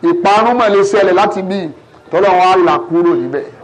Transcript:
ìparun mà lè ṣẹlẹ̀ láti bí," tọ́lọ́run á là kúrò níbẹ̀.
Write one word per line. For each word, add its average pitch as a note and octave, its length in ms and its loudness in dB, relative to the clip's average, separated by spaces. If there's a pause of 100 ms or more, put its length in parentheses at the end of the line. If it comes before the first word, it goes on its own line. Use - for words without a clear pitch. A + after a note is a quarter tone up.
ìparun G#3 560 0
mà A#3 120 0
lè G3+ 140 2
ṣẹlẹ̀ G3 320 0
láti G3 280 0
bí," F#3+ 180 -6 (460)
tọ́lọ́run F#3 340 0
á F#3 160 4
là E3+ 220 2
kúrò E3+ 360 0
níbẹ̀. C3 320 -6 (180)